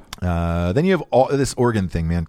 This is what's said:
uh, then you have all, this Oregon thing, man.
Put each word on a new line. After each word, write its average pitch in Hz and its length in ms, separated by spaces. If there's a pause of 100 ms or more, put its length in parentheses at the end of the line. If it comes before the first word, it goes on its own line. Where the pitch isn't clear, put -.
(200)
uh, 85 520
then 147 120
you 190 80
have 175 180
all, 127 180
this 135 260
Oregon 110 340
thing, 82 200
man. 85 200